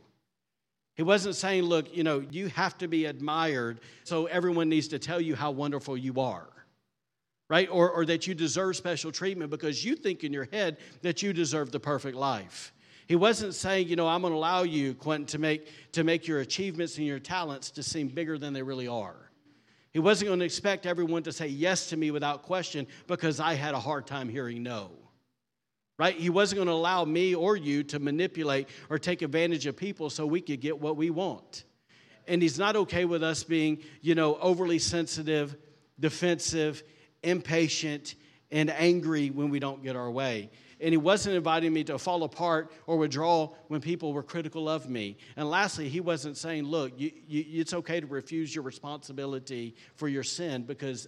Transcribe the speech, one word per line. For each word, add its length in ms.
He 80
wasn't 320
saying, 280
"Look, 320
you 80
know, 260
you 180
have 320
to 80
be 180
admired, 760
so 220
everyone 420
needs 220
to 100
tell 220
you 120
how 180
wonderful 460
you 220
are," 460
right? 200
Or, 200
or 160
that 220
you 80
deserve 400
special 340
treatment 400
because 340
you 120
think 300
in 80
your 180
head 260
that 200
you 100
deserve 400
the 80
perfect 380
life. 560
He 80
wasn't 400
saying, 320
you 80
know, 140
"I'm 120
gonna 140
allow 280
you, 300
Quentin, 340
to 100
make, 300
to 100
make 240
your 140
achievements 560
and 100
your 100
talents 540
to 100
seem 280
bigger 280
than 140
they 100
really 260
are." 440
He 60
wasn't 300
gonna 140
expect 420
everyone 380
to 80
say 160
yes 420
to 80
me 140
without 320
question 440
because 320
I 140
had 200
a 60
hard 260
time 240
hearing 320
no, 300
right? 180
He 140
wasn't 300
gonna 120
allow 320
me 300
or 240
you 280
to 120
manipulate 720
or 80
take 240
advantage 420
of 100
people 360
so 160
we 120
could 220
get 180
what 160
we 140
want. 540
And 160
he's 160
not 160
okay 300
with 180
us 200
being, 360
you 120
know, 220
overly 420
sensitive, 800
defensive, 840
impatient, 880
and 180
angry 640
when 180
we 80
don't 240
get 140
our 160
way. 400
And 120
he 40
wasn't 380
inviting 380
me 100
to 140
fall 260
apart 480
or 80
withdraw 540
when 140
people 320
were 100
critical 460
of 200
me. 280
And 140
lastly, 400
he 100
wasn't 380
saying, 260
"Look, 340
you, 140
you, 320
it's 140
okay 260
to 80
refuse 480
your 80
responsibility 1120
for 120
your 160
sin 400
because 440